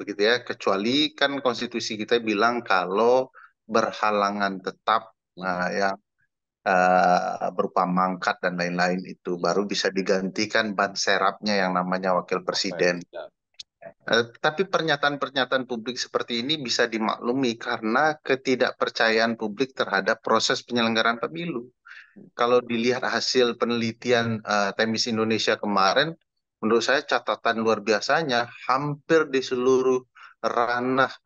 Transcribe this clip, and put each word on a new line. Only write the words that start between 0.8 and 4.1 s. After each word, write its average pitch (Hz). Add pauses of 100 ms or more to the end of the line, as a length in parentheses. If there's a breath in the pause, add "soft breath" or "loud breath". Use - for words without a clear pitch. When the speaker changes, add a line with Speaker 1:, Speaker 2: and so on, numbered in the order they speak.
Speaker 1:
kan 139
konstitusi 117
kita 117
bilang 113
kalau 107 (400 loud breath)
berhalangan 104